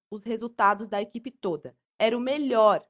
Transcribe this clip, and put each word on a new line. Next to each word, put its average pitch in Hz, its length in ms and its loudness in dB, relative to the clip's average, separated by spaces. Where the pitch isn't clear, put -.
os 208 120 -14
resultados 226 680 0
da 202 140 -4
equipe 233 280 -12
toda. 156 460 -8
Era 226 180 2
o 240 40 -4
melhor 247 680 2